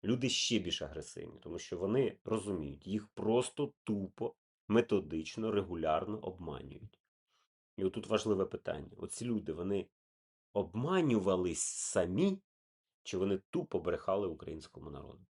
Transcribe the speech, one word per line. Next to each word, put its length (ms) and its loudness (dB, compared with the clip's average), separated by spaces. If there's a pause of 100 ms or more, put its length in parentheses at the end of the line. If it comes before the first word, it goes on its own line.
люди 240 0
ще 300 2
більш 240 -2
агресивні, 580 -10
тому 180 -8
що 200 -6
вони 460 2
розуміють, 640 -4
їх 220 -2
просто 640 0 (120)
тупо, 500 -2 (340)
методично, 840 2
регулярно 680 0
обманюють. 800 -10 (760)
І 80 -2
отут 220 -2
важливе 380 4
питання. 520 -6
Оці 280 -8
люди, 280 -2
вони 340 -2 (640)
обманювались 1120 2
самі, 760 2 (640)
чи 160 -4
вони 200 4
тупо 420 -2
брехали 460 0
українському 640 -8
народу? 400 -14